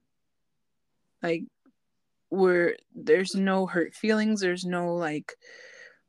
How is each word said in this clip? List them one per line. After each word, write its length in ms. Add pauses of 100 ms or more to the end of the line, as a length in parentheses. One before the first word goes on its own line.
(1200)
Like, 180 (840)
we're, 460 (200)
there's 420
no 300
hurt 280
feelings. 460
There's 240
no, 320
like, 360 (760)